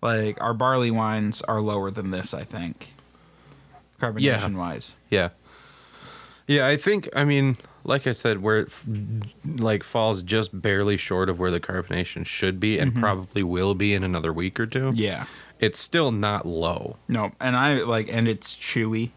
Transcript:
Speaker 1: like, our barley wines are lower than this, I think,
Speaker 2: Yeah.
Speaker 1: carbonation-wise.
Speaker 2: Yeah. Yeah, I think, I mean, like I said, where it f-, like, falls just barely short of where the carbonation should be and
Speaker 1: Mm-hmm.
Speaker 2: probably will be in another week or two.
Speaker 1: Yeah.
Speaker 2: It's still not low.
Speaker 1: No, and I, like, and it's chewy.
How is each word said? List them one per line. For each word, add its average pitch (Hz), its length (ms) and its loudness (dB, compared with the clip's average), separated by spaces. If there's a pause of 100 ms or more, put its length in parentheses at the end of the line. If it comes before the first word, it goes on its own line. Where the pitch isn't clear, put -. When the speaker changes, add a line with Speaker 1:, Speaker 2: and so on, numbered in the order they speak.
Speaker 1:
like, 110 400 2
our 117 140 0
barley 127 360 4
wines 110 520 0
are 110 180 0
lower 101 300 0
than 95 200 -4
this, 92 220 -4
I 76 100 -8
think, - 500 -10 (1040)
Speaker 2:
Yeah. 120 100 0
Speaker 1:
carbonation-wise. 101 840 -2 (140)
Speaker 2:
Yeah. 92 200 4 (1160)
Yeah, 143 200 4
I 147 100 4
think, 196 380 0
I 139 100 4
mean, 139 320 4 (260)
like 135 240 0
I 127 40 2
said, 107 300 0
where 107 180 4
it - 80 -2
f-, - 180 -8 (600)
like, 113 380 0
falls 110 400 0
just 101 380 0
barely 101 360 2
short 92 320 0
of 87 100 -2
where 90 120 2
the 87 80 0
carbonation 90 680 -4
should 95 340 -2
be 107 200 2
and 120 120 2
Speaker 1:
Mm-hmm. 117 100 0
Speaker 2:
probably 98 420 0
will 90 320 0
be 101 180 2
in 95 100 0
another 82 300 -2
week 87 260 -4
or 113 60 0
two. 131 300 -2
Speaker 1:
Yeah. 104 300 -2 (340)
Speaker 2:
It's 110 200 2
still 156 320 2
not 104 360 0
low. 82 500 -2 (100)
Speaker 1:
No, 107 320 -2
and 127 160 0
I, 135 280 2
like, 113 280 0
and 117 160 2
it's - 280 -2
chewy. 113 600 -2